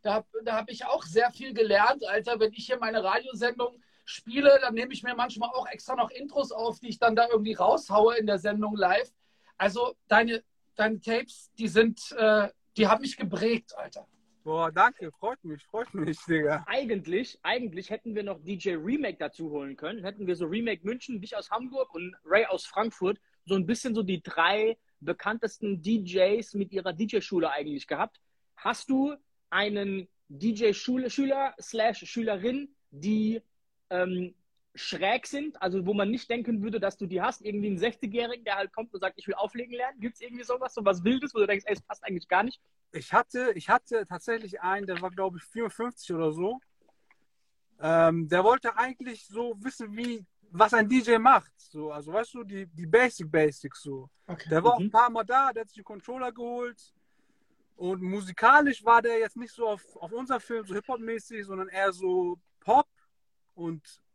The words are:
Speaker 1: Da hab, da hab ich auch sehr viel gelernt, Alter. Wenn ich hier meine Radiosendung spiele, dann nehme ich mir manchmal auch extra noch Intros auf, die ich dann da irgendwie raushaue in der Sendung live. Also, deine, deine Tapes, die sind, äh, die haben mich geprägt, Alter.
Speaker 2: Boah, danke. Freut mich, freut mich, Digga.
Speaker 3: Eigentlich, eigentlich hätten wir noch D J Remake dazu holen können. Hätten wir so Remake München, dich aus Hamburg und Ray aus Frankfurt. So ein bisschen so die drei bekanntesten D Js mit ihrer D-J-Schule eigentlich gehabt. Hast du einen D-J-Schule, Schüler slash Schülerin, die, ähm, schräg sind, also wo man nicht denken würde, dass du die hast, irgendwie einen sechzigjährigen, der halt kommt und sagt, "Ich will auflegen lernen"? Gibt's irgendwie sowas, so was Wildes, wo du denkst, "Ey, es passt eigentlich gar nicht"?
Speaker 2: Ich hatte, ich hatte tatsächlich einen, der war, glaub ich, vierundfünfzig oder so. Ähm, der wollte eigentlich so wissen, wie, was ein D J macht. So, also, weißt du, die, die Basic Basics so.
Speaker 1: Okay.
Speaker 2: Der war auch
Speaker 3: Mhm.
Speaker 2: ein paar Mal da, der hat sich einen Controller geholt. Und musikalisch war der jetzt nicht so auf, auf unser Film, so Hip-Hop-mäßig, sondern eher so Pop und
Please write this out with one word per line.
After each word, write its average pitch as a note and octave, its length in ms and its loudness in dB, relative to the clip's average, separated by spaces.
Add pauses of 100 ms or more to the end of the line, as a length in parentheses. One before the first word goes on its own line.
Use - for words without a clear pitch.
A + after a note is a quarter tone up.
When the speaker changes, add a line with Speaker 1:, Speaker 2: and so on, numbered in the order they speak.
Speaker 1:
Da G#3 120 0
hab, G#3+ 140 -2 (160)
da A3+ 120 -2
hab A3 140 -4
ich B3 160 -12
auch C4 180 0
sehr A3 280 2
viel C4 220 -12
gelernt, A3 540 4
Alter. A3 320 -2
Wenn A3 140 2
ich A3 120 -14
hier B3 140 -2
meine A3 240 -2
Radiosendung A#3+ 800 -2 (240)
spiele, C#4 560 6
dann B3 120 0
nehme B3 200 -4
ich - 100 -12
mir B3 120 -4
manchmal A#3+ 340 -2
auch B3+ 180 -4
extra - 280 -8
noch A#3 140 0
Intros C#4 420 -4
auf, A3 280 -4
die A#3+ 100 -12
ich - 80 -8
dann A3+ 180 4
da A#3 140 6
irgendwie A3 240 2
raushaue A3 640 4
in G#3+ 80 0
der G3+ 140 2
Sendung G#3 360 -2
live. F#3+ 360 2 (460)
Also, G#3 380 0 (120)
deine, A3+ 360 4 (320)
deine A3 240 0
Tapes, - 600 -6
die A3+ 80 -2
sind, A3+ 500 4
äh, G#3+ 320 4 (260)
die G#3 120 6
haben G#3+ 140 6
mich C#4 140 -6
geprägt, G#3+ 600 -4
Alter. - 300 -14 (360)
Speaker 2:
Boah, D#3+ 280 -2
danke. F3+ 400 2
Freut A#3 320 -6
mich, D3+ 240 -12
freut A#3 260 -8
mich, D#3+ 320 -4
Digga. D#3+ 420 2
Speaker 3:
Eigentlich, A3 760 -4
eigentlich F#3+ 480 -4
hätten A3+ 240 -8
wir G#3 80 -4
noch F#3+ 180 -8
D F#3 140 -6
J E3+ 280 -4
Remake A#3+ 360 -4
dazu D#3 320 -8
holen C#3 240 -8
können. F#3 280 -10
Hätten G3+ 220 -10
wir F3+ 100 -2
so E3+ 100 -4
Remake G#3 380 -4
München, A3+ 380 -8
dich A3 160 -10
aus G3 140 -10
Hamburg B3+ 420 -6
und F3 220 -10 (100)
Ray G3 220 6
aus F3+ 180 -4
Frankfurt. G#3+ 540 -2 (260)
So F3 80 -2
ein F#3 140 0
bisschen A#3 260 -2
so A3 80 0
die F#3 220 -4
drei G#3 560 2 (200)
bekanntesten G3+ 840 -4
D G#3+ 160 2
Js F#3+ 560 0
mit G3 160 -4
ihrer F#3 200 -4
D-J-Schule F3+ 600 -2
eigentlich D3 340 -6
gehabt. D#3+ 340 -6 (360)
Hast - 340 -6
du C#4 260 0 (360)
einen G3+ 560 -2 (220)
D-J-Schule, A3 840 0
Schüler C4+ 500 0
slash A3 380 -2
Schülerin, A3+ 760 -4 (140)
die, G#3+ 540 -2 (480)
ähm, F3+ 420 -2 (400)
schräg F#3+ 540 -2
sind, C#4+ 340 -8
also F#3 240 -2
wo G3+ 80 0
man G3+ 160 0
nicht A#3 200 -6
denken A#3 340 -2
würde, G#3+ 160 -4
dass G3 160 -2
du G3+ 100 -8
die F3 160 -4
hast, A#3+ 200 -4
irgendwie G#3 260 -4
einen G3 100 -2
sechzigjährigen, A#3 680 -4
der G3+ 100 0
halt G3 160 -4
kommt A3+ 220 -12
und F#3 80 -8
sagt, F#3+ 160 -4
"Ich - 100 -14
will G3 60 -4
auflegen A#3+ 400 -6
lernen"? B3+ 260 -8
Gibt's A#3 220 -8
irgendwie A#3+ 240 -14
sowas, B3+ 280 -6
so G#3+ 120 -4
was F3+ 180 2
Wildes, B3+ 300 0
wo A3+ 60 -2
du G3+ 60 4
denkst, G3+ 220 -2
"Ey, G#3 60 -2
es - 80 -6
passt - 240 -14
eigentlich F#3 240 -8
gar F#3 140 4
nicht"? B3+ 180 -6 (320)
Speaker 2:
Ich - 180 -10
hatte, A#3+ 440 2
ich E3+ 120 -10
hatte A3+ 400 2
tatsächlich G#3 540 -8
einen, F#3+ 260 -2
der F3 140 -6
war, F#3 100 -6
glaub F#3 240 -4
ich, E3 80 -14
vierundfünfzig A3+ 720 -6
oder D#3+ 160 0
so. G3 300 -4 (1200)
Ähm, E3 480 2
der F3+ 160 4
wollte A#3 320 4
eigentlich B3 500 -6
so A3+ 320 -6
wissen, A3 380 -10
wie, A#3 280 -6 (260)
was G#3+ 220 6
ein G#3+ 140 4
D B3+ 120 4
J A3+ 200 4
macht. A#3+ 380 6
So, D3+ 340 -12
also, D3 220 -10
weißt A3+ 200 -2
du, A#3+ 120 -12
die, G3 220 -12
die E3 180 -14
Basic A3 440 2
Basics D3+ 520 0
so. C3+ 280 -12 (160)
Speaker 1:
Okay. F3 240 -12
Speaker 2:
Der D#3+ 140 2
war A#3+ 120 6
auch F3 40 -2
Speaker 3:
Mhm. F#3 60 -2
Speaker 2:
ein G#3 60 -2
paar A#3+ 180 6
Mal A3+ 160 -4
da, C4 260 2
der A3+ 100 -8
hat G#3+ 80 -10
sich A3 100 -20
einen G3 60 -20
Controller B3 460 -10
geholt. A#3+ 600 -10 (840)
Und F#3 260 -6
musikalisch G#3+ 840 4
war A#3 160 8
der A#3 180 0
jetzt A3 160 -2
nicht A#3 180 -12
so A#3 140 -2
auf, - 300 -6
auf E3+ 160 -12
unser B3 260 -4
Film, A3+ 260 -6
so F#3+ 100 -8
Hip-Hop-mäßig, A3+ 720 -8
sondern F#3+ 220 -8
eher F#3+ 240 0
so F3+ 480 -2 (220)
Pop C4 260 4 (640)
und E3 480 -10 (140)